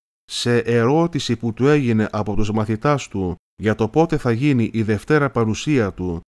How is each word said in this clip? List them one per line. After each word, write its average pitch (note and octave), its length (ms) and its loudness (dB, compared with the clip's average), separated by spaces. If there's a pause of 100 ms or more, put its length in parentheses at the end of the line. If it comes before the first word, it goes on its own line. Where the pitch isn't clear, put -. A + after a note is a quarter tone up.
(220)
σε - 360 -2
ερώτηση B2 800 0
που A#2 160 -4
του B2 140 0
έγινε A#2+ 460 2
από G#2 220 -4
τους G#2+ 160 0
μαθητάς A2+ 580 -2
του F#2 280 -4 (260)
για G#2+ 120 2
το A2 140 0
πότε D#3+ 300 0
θα A#2+ 140 0
γίνει B2 400 0
η A2+ 100 -2
δευτέρα C3 480 0
παρουσία A2+ 640 -2
του F2 340 -6